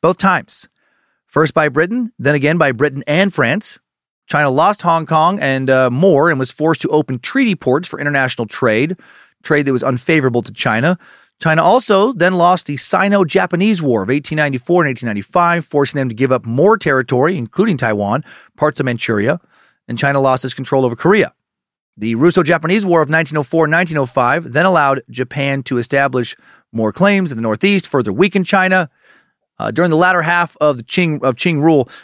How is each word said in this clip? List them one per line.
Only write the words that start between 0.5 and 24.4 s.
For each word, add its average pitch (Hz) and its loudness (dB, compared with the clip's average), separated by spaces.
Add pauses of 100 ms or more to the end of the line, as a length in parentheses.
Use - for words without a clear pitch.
First 151 2
by 151 2
Britain, 185 -2
then 139 0
again 147 0
by 147 2
Britain 139 -2
and 180 0
France. 147 -2 (480)
China 143 0
lost 160 2
Hong 165 0
Kong 165 0
and, 135 -2
uh, 131 4
more 160 4
and 143 -2
was 131 -4
forced 160 -2
to - -4
open 143 0
treaty 240 -2
ports 143 -2
for - -12
international 135 -2
trade, 127 -2 (460)
trade 147 0
that 135 0
was 123 -2
unfavorable 131 0
to - -8
China. 123 0 (400)
China 160 0
also 214 2
then 180 2
lost 175 2
the 143 -8
Sino-Japanese 185 0
War 120 2
of 92 -6
eighteen 147 -2
ninety-four 151 0
and 147 0
eighteen 120 -8
ninety-five, 170 -2
forcing 143 -2
them 131 -2
to 117 -8
give 127 0
up 113 -2
more 160 2
territory, 135 0
including 165 -2
Taiwan, 107 -2 (320)
parts 151 -2
of 131 -2
Manchuria, 117 -2 (480)
and 117 -8
China 139 0
lost 131 0
its 131 -6
control 131 -2
over 117 -2
Korea. 185 0 (640)
The 113 -4
Russo-Japanese 170 0
War 170 2
of 143 -4
nineteen 156 -2
oh 151 -2
four, 160 0
nineteen 160 -2
oh 135 0
five 131 -2